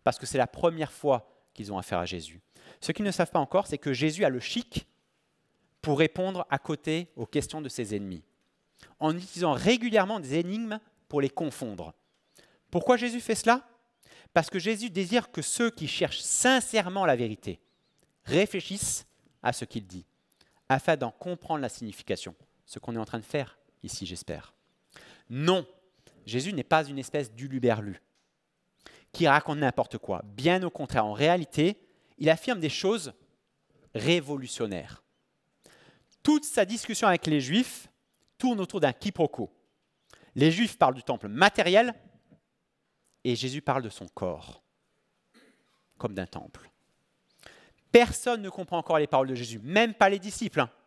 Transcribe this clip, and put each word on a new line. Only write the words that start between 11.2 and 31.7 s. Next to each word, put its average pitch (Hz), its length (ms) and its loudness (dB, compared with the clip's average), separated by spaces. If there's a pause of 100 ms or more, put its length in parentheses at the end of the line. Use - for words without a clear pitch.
les 139 100 2
confondre. 104 640 -8 (760)
Pourquoi 247 260 4
Jésus 240 240 -2
fait 226 140 -2
cela ? 240 320 2 (680)
Parce 165 160 4
que 190 80 -2
Jésus 208 320 -2
désire 190 400 0
que - 100 -8
ceux 233 300 0
qui 160 160 -6
cherchent - 340 -2
sincèrement 202 880 2
la 139 100 6
vérité 107 440 -4 (640)
réfléchissent 190 840 -2 (360)
à 123 100 0
ce - 120 -10
qu'il 110 220 -10
dit, 90 180 -14 (640)
afin 139 280 2
d'en 123 160 -4
comprendre 170 500 -6
la 120 80 -4
signification, - 640 -8 (320)
ce - 120 -16
qu'on 117 160 -8
est 113 40 -6
en 110 80 -6
train 117 140 -8
de 104 40 -14
faire - 340 -6 (240)
ici, - 220 -10
j'espère. 85 480 -12 (800)
Non, 156 360 2 (600)
Jésus 131 260 -4
n'est 147 120 -4
pas 156 200 2
une 139 140 -10
espèce 135 340 -6
d'uluberlu 117 680 -2 (1120)
qui 170 140 2
raconte 147 320 4
n'importe 131 380 0
quoi. 98 280 -6
Bien 135 380 2
au 175 80 -4
contraire, 123 360 0
en 107 80 -4
réalité, 160 640 2 (380)